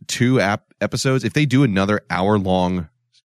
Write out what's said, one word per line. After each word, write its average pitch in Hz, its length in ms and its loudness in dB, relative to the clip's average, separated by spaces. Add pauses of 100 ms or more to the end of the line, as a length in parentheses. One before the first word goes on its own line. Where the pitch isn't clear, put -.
two 127 340 0
ap-, 101 240 -2 (160)
episodes, 131 420 -2
if 113 100 -4
they 151 120 0
do 131 180 2
another 101 460 0
hour-long 92 800 0 (380)